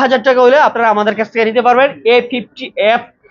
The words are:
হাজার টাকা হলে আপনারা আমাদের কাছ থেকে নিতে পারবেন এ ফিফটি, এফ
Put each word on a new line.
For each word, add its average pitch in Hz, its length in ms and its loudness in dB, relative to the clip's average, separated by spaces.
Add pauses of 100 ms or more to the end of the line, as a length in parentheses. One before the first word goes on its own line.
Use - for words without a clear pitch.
হাজার 254 200 0
টাকা 254 180 0
হলে 254 180 4 (100)
আপনারা 233 260 -2
আমাদের 208 240 -2
কাছ 220 140 -4
থেকে 226 120 -2
নিতে 226 180 -2
পারবেন 247 260 2 (160)
এ 226 100 2 (160)
ফিফটি, 254 360 -12 (100)
এফ 220 260 0 (280)